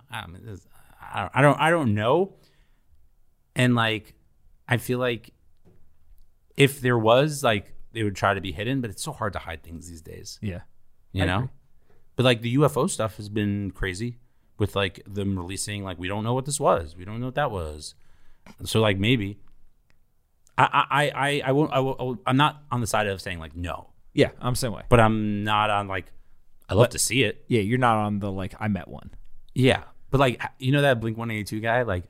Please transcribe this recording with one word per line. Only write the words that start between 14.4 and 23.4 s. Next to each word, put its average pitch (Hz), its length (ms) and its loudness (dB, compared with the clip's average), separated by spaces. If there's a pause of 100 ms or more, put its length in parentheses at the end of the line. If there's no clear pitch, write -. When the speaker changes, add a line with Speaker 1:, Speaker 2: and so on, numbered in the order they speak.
Speaker 1:
with, 104 180 0
like, 98 300 -2
them 98 320 -2
releasing, 98 460 -6
like, 92 160 -8
"We 90 80 -6
don't 104 160 -4
know 117 100 -2
what 127 120 -2
this 147 140 -6
was. 135 380 0
We 87 80 -14
don't 107 140 -10
know 127 80 -6
what 127 80 -10
that 143 160 0
was." 78 420 -8 (720)
So, 110 180 0
like, 104 160 4
maybe. 104 400 0 (1200)
I, 123 60 6
I, 139 260 2
I, 143 240 2
I, 143 320 0
I 131 60 2
won't, 147 200 2
I 131 80 2
won't, 135 200 -2
I 123 40 -4
won't, 127 220 -4
I'm 127 120 4
not 147 340 2
on 123 100 -2
the 110 60 -2
side 107 180 2
of 98 160 -4
saying, 92 160 -10
like, 80 180 -12